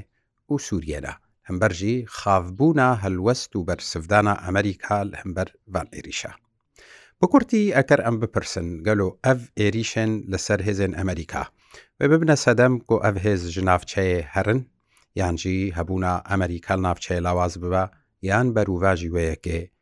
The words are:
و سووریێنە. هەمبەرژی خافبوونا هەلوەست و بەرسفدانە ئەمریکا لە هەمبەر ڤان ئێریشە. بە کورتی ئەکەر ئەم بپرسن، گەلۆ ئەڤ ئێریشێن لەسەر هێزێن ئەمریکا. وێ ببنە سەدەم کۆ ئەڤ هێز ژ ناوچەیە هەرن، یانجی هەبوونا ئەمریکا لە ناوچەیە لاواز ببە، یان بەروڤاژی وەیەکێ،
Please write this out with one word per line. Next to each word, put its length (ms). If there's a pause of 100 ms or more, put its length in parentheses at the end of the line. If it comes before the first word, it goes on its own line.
(520)
و 40 (100)
سووریێنە. 480 (340)
هەمبەرژی 480 (220)
خافبوونا 720 (140)
هەلوەست 520
و 120
بەرسفدانە 680 (100)
ئەمریکا 540 (120)
لە 120
هەمبەر 260 (260)
ڤان 220
ئێریشە. 360 (880)
بە 120
کورتی 460
ئەکەر 280
ئەم 160
بپرسن، 460 (200)
گەلۆ 220 (160)
ئەڤ 140 (200)
ئێریشێن 520 (200)
لەسەر 360
هێزێن 320
ئەمریکا. 440 (540)
وێ 140
ببنە 320
سەدەم 300 (140)
کۆ 160
ئەڤ 220
هێز 160 (120)
ژ 20 (140)
ناوچەیە 500 (140)
هەرن، 280 (580)
یانجی 400 (180)
هەبوونا 360 (160)
ئەمریکا 480
لە 100
ناوچەیە 380
لاواز 360
ببە، 220 (460)
یان 260
بەروڤاژی 600
وەیەکێ، 460 (200)